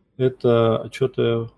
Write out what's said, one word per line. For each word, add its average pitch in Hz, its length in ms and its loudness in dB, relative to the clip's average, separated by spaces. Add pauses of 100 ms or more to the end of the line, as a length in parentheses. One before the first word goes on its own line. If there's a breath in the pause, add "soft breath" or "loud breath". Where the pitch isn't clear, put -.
(180)
это 117 600 2
отчеты 117 800 -4